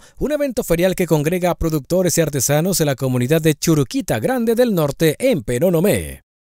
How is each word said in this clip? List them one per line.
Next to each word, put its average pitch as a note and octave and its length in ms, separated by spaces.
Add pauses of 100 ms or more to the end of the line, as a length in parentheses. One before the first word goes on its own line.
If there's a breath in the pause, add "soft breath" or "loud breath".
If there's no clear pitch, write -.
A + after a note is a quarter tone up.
(180 loud breath)
un C#4 140
evento C#4+ 300
ferial F3 320
que F3+ 120
congrega E3 440
a D#3+ 40
productores E3 640
y - 20
artesanos D3+ 560
de D#3+ 80
la C#3 100
comunidad B2+ 460
de D#3 140
Churuquita D#3 640
Grande A3+ 360
del A#3 200
Norte D#3 440
en A3+ 240
Peronomé. B2+ 800 (280)